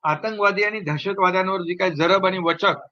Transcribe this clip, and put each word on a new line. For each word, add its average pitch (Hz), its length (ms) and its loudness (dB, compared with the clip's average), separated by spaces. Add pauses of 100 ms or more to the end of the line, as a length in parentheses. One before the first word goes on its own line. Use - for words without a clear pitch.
आतंकवादी 202 600 0
आणि 214 160 -2
दहशतवाद्यांवर 185 800 0
जी 175 140 -4
काही 185 160 0
जरब 175 340 2
आणि 190 120 0
वचक 170 360 2 (180)